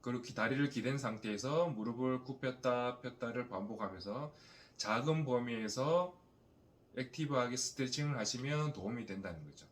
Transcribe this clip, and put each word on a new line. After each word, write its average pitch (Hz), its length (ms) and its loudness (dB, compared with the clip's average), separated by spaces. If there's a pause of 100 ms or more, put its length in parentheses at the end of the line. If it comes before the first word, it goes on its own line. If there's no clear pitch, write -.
그렇게 123 320 -4
다리를 135 360 4
기댄 123 280 0
상태에서 123 720 2
무릎을 127 540 0
굽혔다 127 800 0
폈다를 123 460 -4
반복하면서 101 840 -4 (440)
작은 139 480 2
범위에서 123 960 2 (760)
액티브하게 127 580 0
스트레칭을 135 640 0
하시면 143 560 0
도움이 110 320 -4
된다는 95 400 -6
거죠. - 260 -18